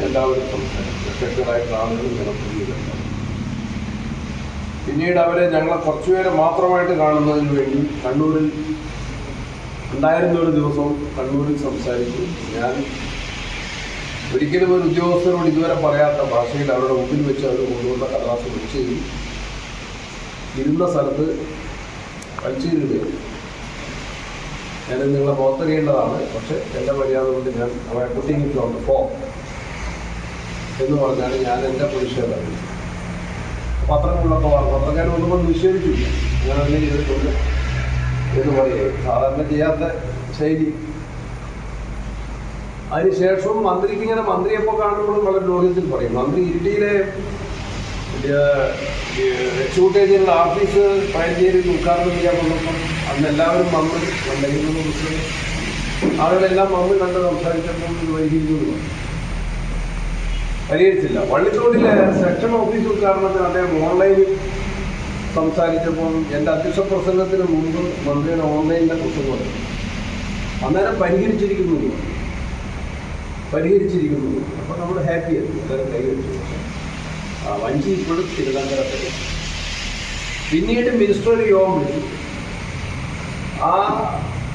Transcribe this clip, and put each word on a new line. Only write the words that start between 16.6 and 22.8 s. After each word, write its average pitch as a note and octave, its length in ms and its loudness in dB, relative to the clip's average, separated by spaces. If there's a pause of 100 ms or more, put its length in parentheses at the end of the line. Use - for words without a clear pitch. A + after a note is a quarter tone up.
അവരുടെ C3 240 2
മുമ്പിൽ C#3+ 320 0
വെച്ച് C3+ 180 0
അവർ B2 100 2 (120)
കൊണ്ടുവന്ന B2 420 -2
കടലാസ് A#2+ 420 -2
വെച്ച് A#2 240 -6 (1800)
ഇരുന്ന D3+ 300 2
സ്ഥലത്ത് C#3+ 340 0 (1200)
വലിച്ചെറിയുകയായിരുന്നു. C#3 760 -2 (1700)